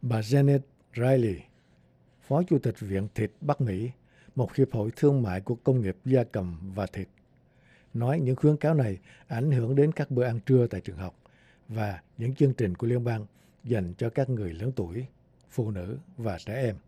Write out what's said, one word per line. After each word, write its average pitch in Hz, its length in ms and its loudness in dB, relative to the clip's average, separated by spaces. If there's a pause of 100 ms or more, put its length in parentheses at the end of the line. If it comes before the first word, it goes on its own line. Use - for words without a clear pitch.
Bà 117 180 -2
Janet 139 380 4 (360)
Riley, 117 460 2 (800)
Phó 147 200 0
Chủ 175 160 2
tịch 120 220 -2
Viện 98 340 -4
Thịt 110 160 -2 (100)
Bắc 143 200 -2
Mỹ, 110 300 -2 (440)
một - 200 -2
hiệp 135 180 2
hội 110 240 -2
thương 143 260 4
mại 95 180 -2
của 120 140 -4
công 127 260 0
nghiệp 95 240 -2
gia 127 200 2
cầm 92 500 -6
và 98 120 -4
thịt, 95 220 -10 (840)
nói 127 260 0
những 127 160 0
khuyến 151 200 4
cáo 151 180 2
này 113 240 2 (300)
ảnh 151 220 0
hưởng 127 240 2
đến 143 180 4
các - 180 -4
bữa 123 140 2
ăn 117 220 -2
trưa 123 200 6
tại 98 140 -4
trường 90 160 -12
học 90 180 -10 (540)
và 104 320 -4 (180)
những 123 160 -4
chương 135 200 2
trình 95 200 0
của 113 120 -4
liên 120 180 0
bang 113 220 -4 (380)
dành 92 340 -2
cho 117 120 -2
các 131 200 -2
người 104 220 -4
lớn 101 240 -6
tuổi, 104 300 -6 (440)
phụ 110 200 -4
nữ 98 280 -8 (180)
và 107 300 -6
trẻ 104 80 -8
em. 120 220 -2 (120)